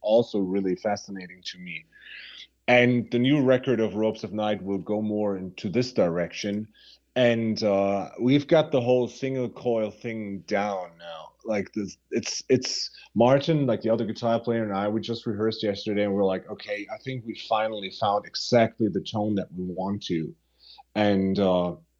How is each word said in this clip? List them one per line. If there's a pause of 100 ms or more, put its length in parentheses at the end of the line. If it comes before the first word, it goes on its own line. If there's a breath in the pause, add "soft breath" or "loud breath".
also
really
fascinating
to
me. (800 loud breath)
And
the
new
record
of
Ropes
of
Night
will
go
more
into
this
direction. (480 soft breath)
And,
uh, (100)
we've
got
the
whole
single
coil
thing
down
now. (220)
Like,
this, (160)
it's,
it's (240 loud breath)
Martin,
like,
the
other
guitar
player,
and
I,
we
just
rehearsed
yesterday,
and
we're
like,
"Okay,
I
think
we
finally (120)
found
exactly
the
tone
that
we
want
to." (600 loud breath)
And,
uh, (240)